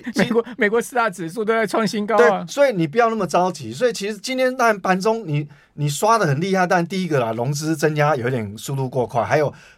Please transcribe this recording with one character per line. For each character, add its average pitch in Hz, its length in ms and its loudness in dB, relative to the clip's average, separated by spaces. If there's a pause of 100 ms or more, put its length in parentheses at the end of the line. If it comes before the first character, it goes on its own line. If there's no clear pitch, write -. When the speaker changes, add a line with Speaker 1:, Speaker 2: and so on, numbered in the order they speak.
(160)
Speaker 1:
美 196 120 2
国， 226 160 0 (140)
美 208 100 2
国 226 140 0
四 - 140 -6
大 233 120 2
指 180 200 -6
数 214 160 -6
都 220 80 0
在 226 120 2
创 226 220 0
新 196 180 -2
高 220 120 -2
啊。 208 240 6
Speaker 2:
对， 180 120 -10
所 277 160 4
以 247 40 0
你 175 120 0
不 156 140 -4
要 233 100 6
那 226 60 -2
么 208 100 -2
着 180 280 2
急。 117 200 -10
所 196 160 0
以 226 40 -2
其 196 160 -6
实 214 100 -8
今 254 180 -6
天 254 200 0
当 247 100 2
然 208 140 2
盘 185 200 0
中 220 240 0
你， 147 220 -2 (280)
你 147 140 -2
刷 214 300 2
得 196 80 2
很 139 140 2
厉 190 160 0
害， 180 100 2
但 175 180 2
第 185 200 -4
一 175 40 -6
个 143 120 2
啦， 113 120 0
融 120 200 -2
资 156 240 -2
增 156 180 0
加 147 220 2
有 117 120 -2
点 110 300 -6
速 139 160 -8
度 135 140 -4
过 123 180 -2
快， 113 160 -2
还 120 160 2
有 139 140 0 (260)